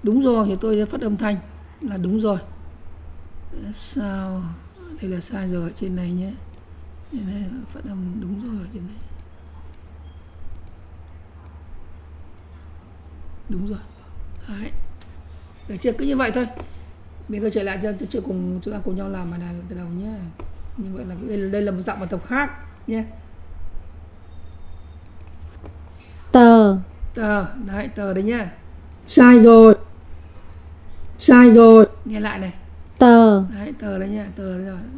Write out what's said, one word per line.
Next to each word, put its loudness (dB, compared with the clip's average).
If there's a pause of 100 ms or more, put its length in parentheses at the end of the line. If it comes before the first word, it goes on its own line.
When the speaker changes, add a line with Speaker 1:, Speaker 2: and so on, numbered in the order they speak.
Speaker 1:
Đúng 0
rồi, 0
thì -4
tôi -2
sẽ -2
phát -8
âm -4
thanh -4 (440)
là -10
đúng -4
rồi. -2 (1400)
Sao? -8 (600)
Đây -8
là -8
sai -10
rồi -6
ở -8
trên -8
này -8
nhé. -8 (800)
Đây -10
này, -10 (240)
phát -18
âm -10
đúng -10
rồi -10
ở -14
trên -14
này. -16 (4000)
Đúng -6
rồi. -10 (680)
Đấy. -12 (1000)
Được -12
chưa? -2
Cứ -6
như -2
vậy -2
thôi. -4 (840)
Mình -10
tôi -4
trở -4
lại -8
cho, -6 (180)
cho -6
cùng, -8
chúng -10
ta -10
cùng -4
nhau -8
làm -10
bài -10
này -12 (140)
từ -14
đầu -14
nhé. -10 (640)
Như -12
vậy -12
là -14 (140)
đây, -6
đây -4
là -4
một -8
dạng -10
bài -10
tập -8
khác -4 (360)
nhé. -6 (3250)
Speaker 2:
Tờ. 8 (360)
Speaker 1:
Tờ, -4 (200)
đấy, -10
tờ -6
đấy -4
nhá. -4 (560)
Sai 8
rồi. 10 (1400)
Sai 10
rồi. 10 (160)
Nghe -10
lại -6
này. -8 (460)
Speaker 2:
Tờ. 8 (100)
Speaker 1:
Đấy, -12
tờ -10
đấy -8
nhá, -10 (100)
tờ -10
đấy -10
rồi. -12 (200)